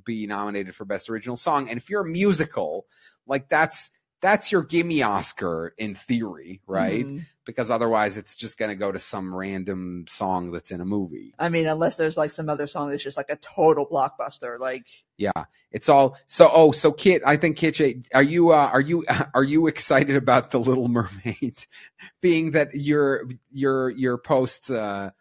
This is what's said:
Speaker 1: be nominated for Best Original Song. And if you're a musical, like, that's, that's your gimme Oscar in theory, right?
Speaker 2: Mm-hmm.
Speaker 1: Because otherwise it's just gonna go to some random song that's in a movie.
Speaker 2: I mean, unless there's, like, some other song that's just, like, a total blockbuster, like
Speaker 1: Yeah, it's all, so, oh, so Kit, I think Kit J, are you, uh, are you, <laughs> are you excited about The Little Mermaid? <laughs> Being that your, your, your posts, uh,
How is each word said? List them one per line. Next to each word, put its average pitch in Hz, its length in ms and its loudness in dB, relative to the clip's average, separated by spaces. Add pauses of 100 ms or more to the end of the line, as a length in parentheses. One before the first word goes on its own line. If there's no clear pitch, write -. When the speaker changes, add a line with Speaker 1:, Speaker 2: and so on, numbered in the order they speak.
Speaker 1:
be 110 220 -8
nominated 101 480 -8
for 110 100 -16
Best 98 240 -8
Original 117 280 -8
Song. 139 320 -2
And 117 80 -8
if - 120 -14
you're 202 120 -4
a 180 80 -4
musical, 160 760 -2 (420)
like, 139 220 -4
that's, 160 420 0 (300)
that's 202 320 0
your 175 100 2
gimme 170 400 0
Oscar 87 720 -4
in 104 180 -8
theory, 95 680 -6
right? 95 400 -2
Speaker 2:
Mm-hmm. 139 140 -12 (260)
Speaker 1:
Because 117 240 -6
otherwise 113 460 0
it's - 220 -14
just - 200 -12
gonna 107 180 -4
go 98 140 -4
to 95 100 -6
some 92 360 -10
random 92 720 -8
song 92 440 -4
that's 87 200 -12
in 87 80 -10
a 90 60 -8
movie. 92 520 -6
Speaker 2:
I 170 120 -2
mean, 165 180 -2
unless 156 300 -2
there's, 160 200 -2
like, 151 140 -2
some 156 180 -10
other 147 180 -4
song 147 220 -8
that's 143 140 -6
just, 139 140 -10
like, 143 120 -10
a 147 60 -6
total 147 500 2
blockbuster, 127 760 -6
like 127 260 -8 (320)
Speaker 1:
Yeah, 101 140 -2 (400)
it's - 180 -6
all, 139 360 6
so, 160 280 8
oh, 156 180 10
so 151 220 2
Kit, 180 320 4
I 147 100 6
think 156 220 0
Kit 160 180 0
J, 127 260 0 (120)
are 135 100 6
you, 165 280 4
uh, 147 200 6
are 131 100 4
you, 160 220 -2 (160)
<laughs> - 140 -4
are 135 100 4
you 156 240 2
excited 139 480 2
about 127 360 2
The 127 80 2
Little 123 280 2
Mermaid? 117 800 -4 (260)
<laughs> - 300 -20
Being 160 300 2
that 151 220 0
your, 143 540 0 (240)
your, 135 380 0
your 123 280 -2
posts, 131 540 -2
uh, 101 380 -6 (120)